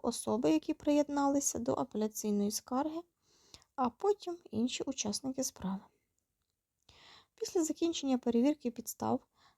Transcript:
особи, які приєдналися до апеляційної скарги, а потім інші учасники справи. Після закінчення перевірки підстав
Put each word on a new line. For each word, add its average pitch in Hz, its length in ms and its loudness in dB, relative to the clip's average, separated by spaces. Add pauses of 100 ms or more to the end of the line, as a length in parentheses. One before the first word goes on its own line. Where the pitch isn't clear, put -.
особи, 233 480 0
які 311 240 2
приєдналися 285 840 2
до 240 140 0
апеляційної 214 800 0
скарги, 302 500 -4 (760)
а 247 140 0
потім 370 480 -2 (120)
інші 233 320 -2
учасники 262 640 -4
справи. 190 360 -4 (1500)
Після 381 300 0
закінчення 294 540 0
перевірки 247 520 2
підстав 233 500 -4 (380)